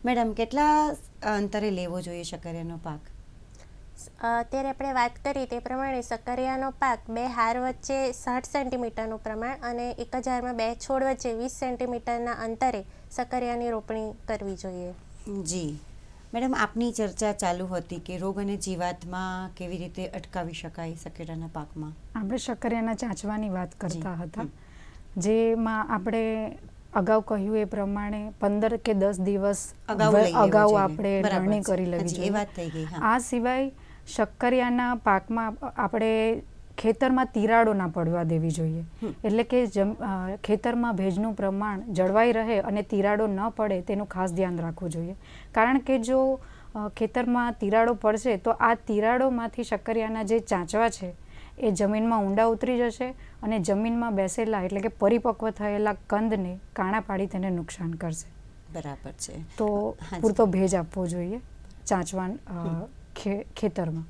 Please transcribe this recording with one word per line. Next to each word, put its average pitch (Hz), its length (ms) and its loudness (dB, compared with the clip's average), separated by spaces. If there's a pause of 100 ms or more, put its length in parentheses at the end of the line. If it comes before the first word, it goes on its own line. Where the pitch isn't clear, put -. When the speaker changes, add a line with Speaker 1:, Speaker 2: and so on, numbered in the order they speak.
Speaker 1:
મેડમ, 240 280 2
કેટલા 294 600 4 (400)
અંતરે 208 360 0
લેવો 180 300 -2
જોઈએ 175 220 -8
શક્કરિયાનો 170 540 -8
પાક? 151 220 -8 (1200)
Speaker 2:
અત્યારે 233 460 -2
આપણે 269 240 -4
વાત 240 180 2 (120)
કરી 269 220 -2
તે 240 140 -6
પ્રમાણે 262 420 -4
શક્કરિયાનો 262 720 -4
પાક 254 280 0 (100)
બે 233 160 -4
હાર 240 340 0
વચ્ચે 262 520 -2
સાઠ 247 340 -4
સેન્ટીમીટરનું 233 760 -4
પ્રમાણ 226 400 -6
અને 240 280 -4
એક 240 280 -8
જ 247 80 -4
હારમાં 247 300 -2
બે 226 180 0
છોડ 269 280 0
વચ્ચે 262 300 0
વીસ 240 180 -4
સેન્ટીમીટરના 240 800 -4
અંતરે 226 540 -2 (300)
શક્કરિયાની 240 540 -2
રોપણી 220 420 -4 (160)
કરવી 202 280 -4
જોઈએ. 180 380 -10 (340)
Speaker 1:
જી. 165 520 -4 (540)
મેડમ, 254 260 0
આપની 226 320 0
ચર્ચા 208 400 -2
ચાલુ 185 360 -2
હતી 175 320 -6
કે 180 180 -10
રોગ 190 220 -4
અને 202 180 -2
જીવાતમાં 180 1000 -4
કેવી 180 220 -8
રીતે 180 300 -8
અટકાવી 170 460 -8
શકાય 165 420 -10
શક્કરિયાના 165 520 -10
પાકમાં. 156 720 -10
Speaker 3:
આપણે 214 180 -2
શક્કરિયાના 226 560 -2
ચાંચવાની 214 560 -4
વાત 180 200 -4
Speaker 1:
જી. 170 300 -6
Speaker 3:
કરતા 175 140 -4
હતા. 170 280 -6
Speaker 1:
હમ. 269 80 -6 (680)
Speaker 3:
જેમાં 220 760 2
આપણે 220 640 -2 (360)
અગાઉ 220 280 6
કહ્યું 214 360 0
એ 214 80 2
પ્રમાણે 208 720 -4
પંદર 208 380 4
કે 226 160 0
દસ 196 260 4
દિવસ 196 540 0 (160)
Speaker 1:
અગાઉ 185 240 6
Speaker 3:
વ-, 208 40 10
Speaker 1:
લઈ 214 140 8
લેવો 226 120 6
Speaker 3:
અગાઉ 208 260 8
Speaker 1:
જોઈએ. 208 120 8
Speaker 3:
આપણે 190 400 2
Speaker 1:
બરાબર 190 240 4
Speaker 3:
લણણી 208 140 4
Speaker 1:
છે. 190 40 -2
Speaker 3:
કરી 185 220 2
લેવી 175 120 0
Speaker 1:
હાજી, 170 180 0
એ - 20 -4
Speaker 3:
જોઈએ. 180 120 0
Speaker 1:
વાત 208 260 0
થઈ 170 140 -4
ગઈ, 160 140 -4
હા. 180 320 2
Speaker 3:
આ 254 40 2
સિવાય 254 520 0 (440)
શક્કરિયાના 247 800 2
પાકમાં 220 520 2
આપ-, 226 160 -8
આપણે 220 800 0 (360)
ખેતરમાં 254 480 4
તિરાડો 220 480 4
ના 185 140 2
પડવા 170 360 0
દેવી 165 280 2
જોઈએ. 160 300 -2
Speaker 1:
હમ. 165 320 -8 (100)
Speaker 3:
એટલે 220 200 4
કે 247 220 4
જમ-, 202 280 0
અ, 190 500 -4
ખેતરમાં 233 520 2
ભેજનું 196 380 0
પ્રમાણ 196 480 -2
જળવાઈ 208 500 4
રહે 220 280 2
અને 208 220 0
તિરાડો 208 460 2
ન 202 220 0
પડે 202 320 0
તેનું 202 260 -2
ખાસ 185 260 -2
ધ્યાન 180 240 0
રાખવું 165 320 -4
જોઈએ. 170 260 -4 (360)
કારણ 240 280 6
કે 262 200 2
જો, 262 400 2 (360)
અ, 208 140 -4
ખેતરમાં 240 600 0
તિરાડો 226 420 4
પડશે 214 440 2
તો 226 140 2
આ 233 220 6
તિરાડોમાંથી 233 880 2
શક્કરિયાના 220 600 -2
જે 220 160 4
ચાંચવા 214 500 2
છે 180 240 -6 (460)
એ 220 120 4
જમીનમાં 214 520 2
ઊંડા 196 220 4
ઉતરી 233 320 2
જશે 247 380 0 (280)
અને 214 160 0
જમીનમાં 220 560 2
બેસેલા 196 460 0
એટલે 196 180 -2
કે 202 80 -2
પરિપક્વ 220 600 2
થયેલા 208 460 0 (120)
કંદને 202 520 0 (140)
કાણા 196 260 0
પાડી 196 280 -2
તેને 190 220 -2
નુકસાન 170 440 -4
કરશે. 165 380 -6 (420)
Speaker 1:
બરાબર 143 380 -10
છે. - 460 -12
Speaker 3:
તો 208 400 0 (120)
Speaker 1:
હાજી. 175 120 -4
Speaker 3:
પૂરતો 220 240 6
ભેજ 190 300 4
આપવો 180 320 -2
જોઈએ 180 340 -4 (440)
ચાંચવા, 185 400 0
અ, 202 260 -8
Speaker 1:
હમ. 170 340 -4 (300)
Speaker 3:
ખે-, 202 300 -4 (120)
ખેતરમાં. 165 520 -2